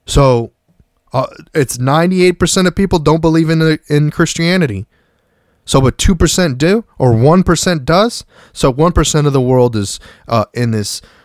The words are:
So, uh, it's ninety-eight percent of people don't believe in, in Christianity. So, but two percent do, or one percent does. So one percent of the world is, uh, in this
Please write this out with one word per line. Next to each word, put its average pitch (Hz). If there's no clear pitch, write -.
So, 127
uh, 127
it's 131
ninety-eight 175
percent 185
of -
people 185
don't 156
believe 160
in, 160
in 151
Christianity. 165
So, 139
but 131
two -
percent 165
do, 190
or 123
one 151
percent 165
does. 196
So -
one 156
percent 147
of 139
the 135
world 123
is, 101
uh, 113
in 120
this 104